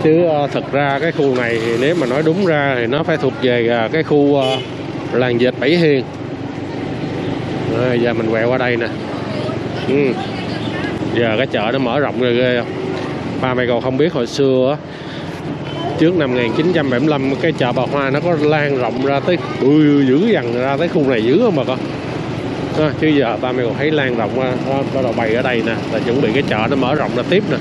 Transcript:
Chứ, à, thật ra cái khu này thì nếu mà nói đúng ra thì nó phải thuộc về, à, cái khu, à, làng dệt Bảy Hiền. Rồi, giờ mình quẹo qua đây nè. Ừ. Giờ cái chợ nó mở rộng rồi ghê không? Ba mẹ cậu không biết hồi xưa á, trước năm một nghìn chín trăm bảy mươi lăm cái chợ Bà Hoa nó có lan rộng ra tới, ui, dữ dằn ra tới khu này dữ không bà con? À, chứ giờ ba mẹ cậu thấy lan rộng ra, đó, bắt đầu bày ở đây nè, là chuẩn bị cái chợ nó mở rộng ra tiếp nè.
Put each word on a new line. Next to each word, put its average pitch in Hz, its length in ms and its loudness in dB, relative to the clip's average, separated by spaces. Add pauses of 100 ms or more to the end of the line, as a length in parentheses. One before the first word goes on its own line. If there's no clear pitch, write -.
Chứ, 160 220 4
à, 147 220 2
thật 135 240 -4
ra 139 300 0
cái 160 100 0
khu 139 240 2
này 117 300 0
thì 117 160 0
nếu 156 140 2
mà 151 120 0
nói 131 180 0
đúng 175 200 2
ra 143 340 2
thì 117 80 0
nó 143 160 0
phải 160 140 0
thuộc 131 240 0
về, 120 280 2
à, 117 220 2
cái 156 120 0
khu, 143 380 4
à, 131 160 0 (560)
làng 120 280 2
dệt 123 180 4
Bảy 135 100 2
Hiền. 151 340 4 (1700)
Rồi, 123 220 2
giờ 117 140 2
mình 113 180 0
quẹo 113 180 2
qua 127 80 2
đây 123 200 0
nè. 117 100 -2 (1000)
Ừ. 127 80 2 (1200)
Giờ 113 220 2
cái 131 100 0
chợ 110 260 -2
nó 135 60 0
mở 127 200 0
rộng 117 220 -2
rồi 123 140 2
ghê 123 220 2
không? 113 100 -2 (760)
Ba 127 120 0
mẹ 127 140 0
cậu 117 140 0
không 131 160 -2
biết 160 160 2
hồi 120 140 -2
xưa 131 500 2
á, - 0 - (1200)
trước 165 160 4
năm 143 160 0
một 123 100 0
nghìn 113 160 0
chín 165 160 2
trăm 151 160 2
bảy 123 100 2
mươi 151 100 2
lăm 139 320 0
cái 165 100 2
chợ 127 200 0
Bà 123 200 0
Hoa 139 180 0
nó 139 100 0
có 170 220 0
lan 147 360 2
rộng 123 280 -2
ra 139 140 2
tới, 170 180 0 (240)
ui, 143 440 6
dữ 131 120 4 (140)
dằn 123 300 0
ra 139 160 0
tới 170 100 0
khu 160 220 2
này 113 140 2
dữ 135 200 4
không 208 120 2
bà 135 80 0
con? 127 160 -2 (1000)
À, 156 200 2
chứ 156 80 2
giờ 131 340 2
ba 127 100 -2
mẹ 127 120 0
cậu 117 140 -2
thấy 143 140 0
lan 131 260 0
rộng 113 220 -2
ra, 131 120 0 (180)
đó, 135 140 0 (120)
bắt 135 80 0
đầu 117 140 0
bày 113 180 0
ở 120 60 0
đây 123 240 0
nè, 113 80 0 (200)
là 110 120 0
chuẩn 120 160 0
bị 113 120 2
cái 139 160 2
chợ 110 200 0
nó 139 60 0
mở 131 200 0
rộng 120 200 -2
ra 123 140 -2
tiếp 190 220 4
nè. 131 100 0